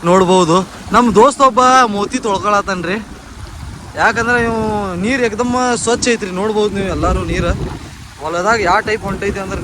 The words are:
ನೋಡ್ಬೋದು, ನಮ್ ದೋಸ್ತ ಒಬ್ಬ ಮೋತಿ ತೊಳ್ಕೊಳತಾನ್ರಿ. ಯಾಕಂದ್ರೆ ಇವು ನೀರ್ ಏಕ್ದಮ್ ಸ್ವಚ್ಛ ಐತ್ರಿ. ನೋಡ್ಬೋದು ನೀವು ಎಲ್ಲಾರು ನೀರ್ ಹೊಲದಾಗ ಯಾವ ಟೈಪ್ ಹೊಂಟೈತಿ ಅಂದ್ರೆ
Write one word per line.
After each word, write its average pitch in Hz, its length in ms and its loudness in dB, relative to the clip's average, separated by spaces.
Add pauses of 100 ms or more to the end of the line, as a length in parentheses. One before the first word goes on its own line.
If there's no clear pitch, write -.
ನೋಡ್ಬೋದು, 180 480 4 (380)
ನಮ್ 240 120 6 (120)
ದೋಸ್ತ 262 300 6
ಒಬ್ಬ 247 140 2 (320)
ಮೋತಿ 247 320 -2
ತೊಳ್ಕೊಳತಾನ್ರಿ. 190 680 -2 (1040)
ಯಾಕಂದ್ರೆ 233 440 2
ಇವು 226 140 -2 (440)
ನೀರ್ 247 240 0
ಏಕ್ದಮ್ 240 240 -2 (320)
ಸ್ವಚ್ಛ 233 300 0
ಐತ್ರಿ. 208 160 -6 (100)
ನೋಡ್ಬೋದು 208 380 0
ನೀವು 190 180 -2
ಎಲ್ಲಾರು 180 260 0 (100)
ನೀರ್ 175 180 -2 (720)
ಹೊಲದಾಗ 180 360 0 (120)
ಯಾವ 190 80 4 (100)
ಟೈಪ್ 214 220 -4
ಹೊಂಟೈತಿ 202 340 -4
ಅಂದ್ರೆ 190 200 -8